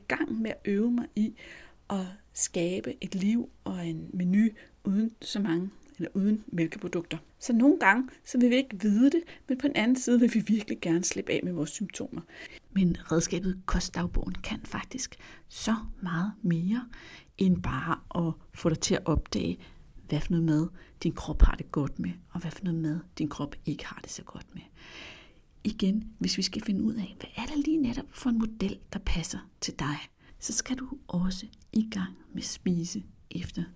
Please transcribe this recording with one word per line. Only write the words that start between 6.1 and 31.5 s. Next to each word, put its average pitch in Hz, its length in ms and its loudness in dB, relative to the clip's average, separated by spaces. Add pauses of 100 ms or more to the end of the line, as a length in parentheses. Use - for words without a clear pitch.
uden 208 320 2
mælkeprodukter. 170 720 -4 (200)
Så - 140 -2
nogle 262 260 8
gange, 233 300 6 (160)
så - 140 -2
vil 240 120 8
vi 247 60 6
ikke 262 240 0
vide 214 300 6
det, 339 120 4 (260)
men 269 100 0
på 285 100 0
den - 80 -2
anden 240 200 6
side 247 240 4
vil 233 140 6
vi 220 60 4
virkelig - 400 0
gerne 170 240 2
slippe - 280 -2
af - 100 2
med 180 100 -2
vores 160 180 -2
symptomer. - 500 -8 (500)
Men 185 260 4 (160)
redskabet 175 540 0
kostdagbogen - 680 0
kan - 300 -6
faktisk - 520 -8 (320)
så - 280 -2 (260)
meget 180 300 -2 (100)
mere, 180 460 0 (500)
end 185 240 4
bare 160 640 -2
at 160 60 0 (220)
få - 140 -2
dig 156 100 4
til - 160 0
at - 100 0
opdage, - 540 0 (500)
hvad 147 120 0
for - 100 -2
noget 170 140 4
mad 156 240 4 (340)
din 170 100 0
krop - 300 -2
har - 120 10
det - 180 -10
godt 139 260 -2
med, 175 120 -4 (200)
og 175 100 -8
hvad 165 100 -6
for - 140 -10
noget 165 160 -2
mad 160 200 -2 (180)
din 156 100 -2
krop 143 260 -8 (120)
ikke 147 200 -6
har - 160 -14
det - 80 -14
så - 120 -12
godt - 320 -16
med. 180 80 -14 (1040)
Igen, 214 520 0
hvis - 180 -2
vi 190 60 0
skal - 200 -4
finde 196 200 0
ud 220 120 0
af, 190 260 -6
hvad - 160 -16
er 233 100 -6
det 294 180 -2
lige 311 120 2
netop 254 340 0
for - 200 -4
en 226 80 2
model, 220 400 -2 (140)
der 196 60 -6
passer - 400 0 (220)
til - 180 -6
dig, 147 180 -2 (420)
så - 140 -6
skal 254 240 -2
du 262 120 -10 (180)
også 185 400 -2 (260)